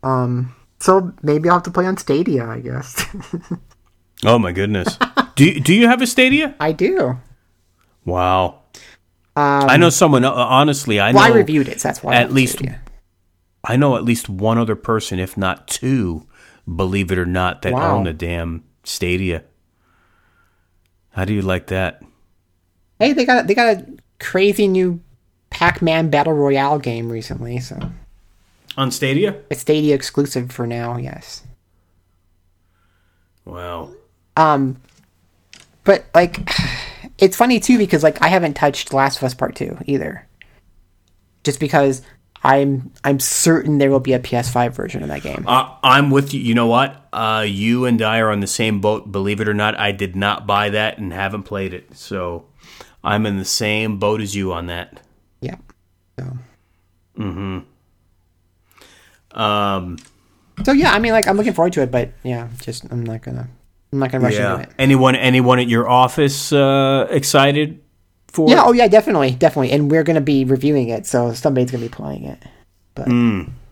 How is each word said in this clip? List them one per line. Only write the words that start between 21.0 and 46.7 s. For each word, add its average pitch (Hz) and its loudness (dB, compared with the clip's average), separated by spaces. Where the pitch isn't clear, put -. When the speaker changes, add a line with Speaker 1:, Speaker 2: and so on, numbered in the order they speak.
Speaker 2:
How 92 -6
do 101 -2
you 104 -2
like 92 -4
that? 95 -6
Speaker 1:
Hey, 262 4
they 254 0
got, 247 2
they 196 2
got 226 2
a - -14
crazy 202 2
new 185 0
Pac-Man 165 0
Battle 147 2
Royale 143 2
game 117 -6
recently, 117 -10
so. - -14
Speaker 2:
On 131 -2
Stadia? 165 -2
Speaker 1:
It's - -8
Stadia 151 2
exclusive 135 -4
for 120 -6
now, 117 -6
yes. - -14
Speaker 2:
Wow. 85 -12
Speaker 1:
Um, 139 0
but, 196 4
like, 175 2
<sighs> - -20
it's 190 4
funny, 240 2
too, 247 4
because, 180 2
like, 156 2
I 151 4
haven't 170 2
touched - -2
Last 135 2
of - -8
Us 127 -2
Part - -6
Two - -8
either. - -6
Just 143 -4
because 139 2
I'm, 139 2
I'm 139 0
certain 151 0
there 139 4
will 135 4
be 131 -2
a 127 0
P 123 -6
S 120 -2
five 123 -2
version - -8
of - -10
that - -10
game. - -8
Speaker 2:
Uh, - 0
I'm 139 6
with 139 2
you. - -4
You 117 0
know 120 2
what? 117 0